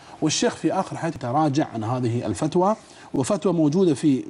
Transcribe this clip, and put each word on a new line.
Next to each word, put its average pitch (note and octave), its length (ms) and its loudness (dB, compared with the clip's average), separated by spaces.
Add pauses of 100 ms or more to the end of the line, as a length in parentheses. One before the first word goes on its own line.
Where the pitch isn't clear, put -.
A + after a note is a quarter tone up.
(220)
والشيخ D#3 340 0
في - 180 -2
آخر F3+ 240 -4
حياته D#3+ 200 -6
تراجع C#3+ 560 0
عن A2 100 -6
هذه A#2+ 420 -2
الفتوى، F3 500 0 (380)
وفتوى F3+ 400 0
موجودة E3 400 4
في، C3 360 2